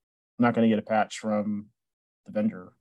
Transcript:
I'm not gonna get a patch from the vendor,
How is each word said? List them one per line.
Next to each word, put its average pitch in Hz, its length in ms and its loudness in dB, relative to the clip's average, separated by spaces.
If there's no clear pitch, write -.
I'm 120 60 0
not 117 100 2
gonna 113 140 4
get 107 100 4
a 107 40 -4
patch 107 360 -2
from 104 480 -4
the 98 60 -16
vendor, 95 480 -4